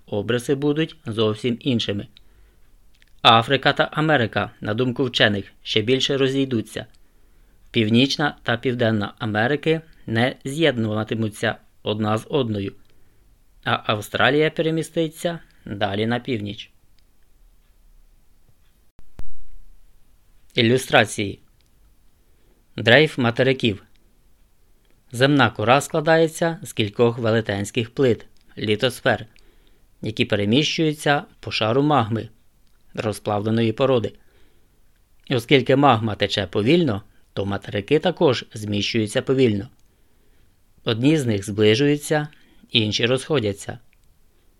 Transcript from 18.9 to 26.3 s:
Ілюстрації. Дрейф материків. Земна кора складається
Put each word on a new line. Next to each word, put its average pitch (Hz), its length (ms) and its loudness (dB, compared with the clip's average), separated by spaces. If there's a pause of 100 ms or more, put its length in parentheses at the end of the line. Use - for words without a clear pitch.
Ілюстрації. 117 840 2 (1400)
Дрейф 123 420 4
материків. 123 640 0 (1300)
Земна 131 380 2
кора 113 320 2
складається 165 800 0